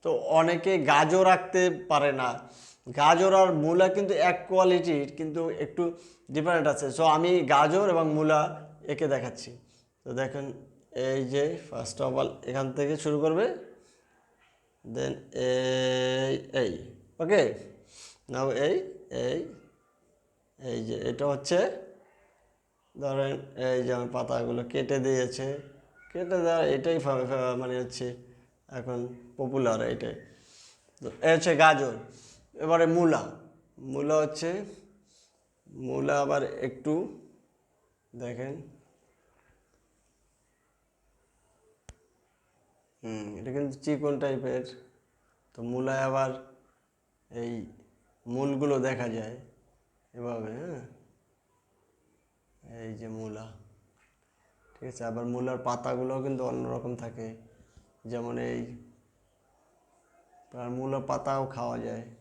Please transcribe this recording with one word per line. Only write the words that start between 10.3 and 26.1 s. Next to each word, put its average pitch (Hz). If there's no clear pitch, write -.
এই 131
যে 139
first -
of 131
all 135
এখান 131
থেকে 143
শুরু 151
করবে, 160
then 131
এই, 127
এই, 123
ওকে? 175
নাও 127
এই, 143
এই, 127
এই 123
যে 113
এটা 127
হচ্ছে, 143
ধরেন 139
এই 127
যে 123
আমার 123
পাতাগুলো 123
কেটে 135
দিয়েছে, 131